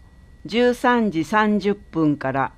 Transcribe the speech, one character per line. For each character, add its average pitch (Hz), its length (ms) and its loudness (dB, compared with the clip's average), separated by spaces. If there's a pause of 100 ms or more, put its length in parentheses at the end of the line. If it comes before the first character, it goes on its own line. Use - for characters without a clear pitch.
(460)
十 240 280 2
三 240 360 0
時 160 140 -2
三 214 360 0
十 202 140 0
分 160 440 -2
か 135 140 -4
ら 135 260 -4